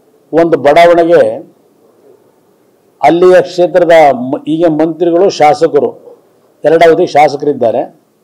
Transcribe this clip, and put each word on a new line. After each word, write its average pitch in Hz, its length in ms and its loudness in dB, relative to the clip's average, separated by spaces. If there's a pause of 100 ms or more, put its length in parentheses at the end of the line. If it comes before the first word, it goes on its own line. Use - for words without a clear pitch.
(340)
ಒಂದು 165 240 0
ಬಡಾವಣೆಗೆ 160 920 0 (1500)
ಅಲ್ಲಿಯ 175 380 2
ಕ್ಷೇತ್ರದ 170 500 -2 (200)
ಮ-, 131 360 -8
ಈಗ 160 200 -4
ಮಂತ್ರಿಗಳು, 165 640 -2
ಶಾಸಕರು, 147 880 -2 (480)
ಎರಡವಧಿ 165 400 2
ಶಾಸಕರಿದ್ದಾರೆ, 143 880 -2 (280)